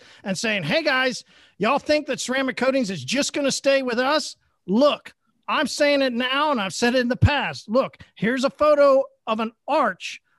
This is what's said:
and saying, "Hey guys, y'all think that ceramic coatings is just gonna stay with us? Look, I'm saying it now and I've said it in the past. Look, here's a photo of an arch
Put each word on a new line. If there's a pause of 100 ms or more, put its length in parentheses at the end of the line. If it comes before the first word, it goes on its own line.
(220)
and
saying,
"Hey
guys, (340)
y'all
think
that
ceramic
coatings
is
just
gonna
stay
with
us? (300)
Look, (340)
I'm
saying
it
now
and
I've
said
it
in
the
past.
Look, (160)
here's
a
photo (240)
of
an (160)
arch (160)